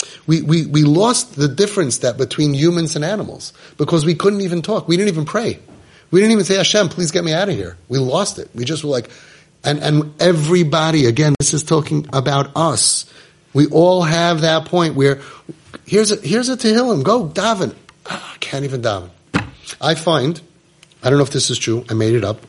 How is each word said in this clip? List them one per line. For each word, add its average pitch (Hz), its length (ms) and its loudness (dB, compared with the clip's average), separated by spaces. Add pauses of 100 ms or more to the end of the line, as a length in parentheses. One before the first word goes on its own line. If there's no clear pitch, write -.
(280)
We, 160 140 2
we, 156 240 2
we 151 180 2
lost 185 540 2
the 143 100 0
difference 160 520 -2
that 120 180 -2
between 143 360 -2
humans 165 420 0
and 151 80 -4
animals 180 500 -8 (240)
because 151 280 0
we 170 100 2
couldn't 202 260 0
even 175 200 -4
talk. 202 260 -4
We 165 80 2
didn't 202 140 2
even 156 160 -2
pray. 175 340 -4 (520)
We 170 80 6
didn't 220 140 6
even 202 120 2
say, 190 100 2
"Hashem, 190 340 2
please 170 220 -4
get 175 120 -2
me 160 100 -2
out 190 160 -2
of 156 60 -2
here." 90 220 -8 (120)
We 127 80 -2
lost 135 400 -2
it. - 160 -14
We 120 100 -8
just 151 200 -4
were 147 60 -4
like, 123 200 -4 (540)
and, 147 160 0
and 151 420 0
everybody, 160 840 2
again, 143 340 2
this - 140 -2
is 147 100 -4
talking 151 500 -2
about 139 420 -2
us. - 560 0 (420)
We 147 140 4
all 175 360 4
have 165 380 0
that 160 240 0
point 170 300 0
where, 135 260 2 (640)
here's 208 260 2
a, 240 60 0
here's 220 300 -2
a 262 80 -2
Tehillim, 220 480 0
go 208 240 0
daven. 190 480 -2 (300)
Ah, - 280 -12
I - 40 -20
can't - 260 -6
even 131 180 -6
daven. 98 280 -4 (720)
I 156 140 2
find, 156 440 0 (640)
I 127 60 0
don't 143 100 6
know 143 60 4
if - 60 -8
this - 180 -2
is 123 80 -4
true, 117 320 -4
I 117 40 -4
made 110 200 2
it 117 100 2
up, 104 240 -4